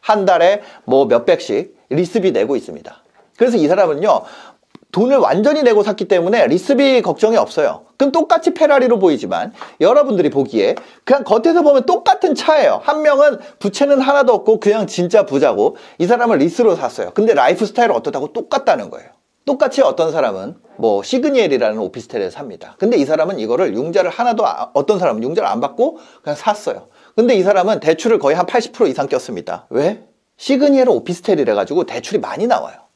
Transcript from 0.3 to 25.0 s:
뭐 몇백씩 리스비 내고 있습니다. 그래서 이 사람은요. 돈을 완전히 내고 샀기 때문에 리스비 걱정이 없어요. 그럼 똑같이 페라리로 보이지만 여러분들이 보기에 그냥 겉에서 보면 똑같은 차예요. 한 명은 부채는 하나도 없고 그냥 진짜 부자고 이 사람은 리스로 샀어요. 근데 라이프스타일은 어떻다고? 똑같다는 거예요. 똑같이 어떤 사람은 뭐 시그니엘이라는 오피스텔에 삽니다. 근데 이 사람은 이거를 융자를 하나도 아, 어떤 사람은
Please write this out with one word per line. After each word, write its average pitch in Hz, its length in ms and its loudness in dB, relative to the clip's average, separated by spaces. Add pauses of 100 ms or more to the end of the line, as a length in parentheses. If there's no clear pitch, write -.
뭐 135 220 2
몇백씩 120 680 -2 (140)
리스비 175 420 -2
내고 123 240 -2
있습니다. - 460 -12 (340)
그래서 240 220 0
이 156 100 2
사람은요. 170 540 2 (720)
돈을 240 240 2
완전히 214 460 2
내고 220 200 4
샀기 208 240 -4
때문에 185 420 2
리스비 254 520 2
걱정이 214 380 0
없어요. 123 480 -2 (100)
그럼 269 160 0
똑같이 330 400 0
페라리로 277 460 2
보이지만 123 560 -2 (260)
여러분들이 226 480 2
보기에 123 460 0 (300)
그냥 254 200 2
겉에서 311 380 2
보면 285 240 4
똑같은 359 480 0
차예요. 220 500 2
한 302 160 0
명은 294 380 2 (200)
부채는 277 440 0
하나도 262 320 2
없고 214 260 0
그냥 208 260 0
진짜 180 380 0
부자고 131 520 0 (200)
이 170 100 -2
사람은 233 320 2
리스로 175 380 2
샀어요. 107 380 -6
근데 220 180 2
라이프스타일은 190 640 2
어떻다고? 143 400 -6
똑같다는 127 560 -2
거예요. - 180 -18 (380)
똑같이 - 340 0
어떤 160 320 0
사람은 110 440 -4 (200)
뭐 101 260 0
시그니엘이라는 175 760 0
오피스텔에 104 500 -6
삽니다. 104 500 -16
근데 240 200 0
이 285 80 0
사람은 156 320 -2
이거를 117 360 -2
융자를 160 360 -2
하나도 226 360 -2
아, 85 280 -6
어떤 143 240 0
사람은 123 240 -2